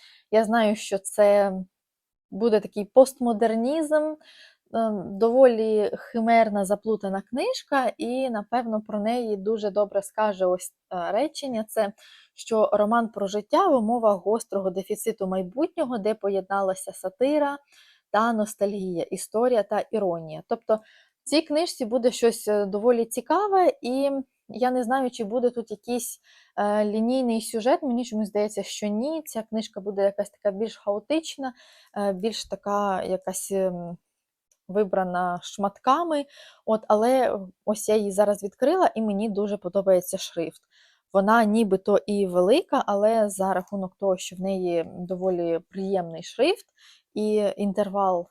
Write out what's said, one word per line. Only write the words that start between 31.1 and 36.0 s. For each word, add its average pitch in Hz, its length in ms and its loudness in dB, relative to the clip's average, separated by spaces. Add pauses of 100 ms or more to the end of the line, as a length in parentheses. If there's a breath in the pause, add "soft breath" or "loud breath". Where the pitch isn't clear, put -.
е, 202 160 0
більш 208 320 -6
така 202 580 -2
якась, 185 480 -6
ем, 175 460 -2 (720)
вибрана 180 760 -2
шматками. 285 840 -2 (400 loud breath)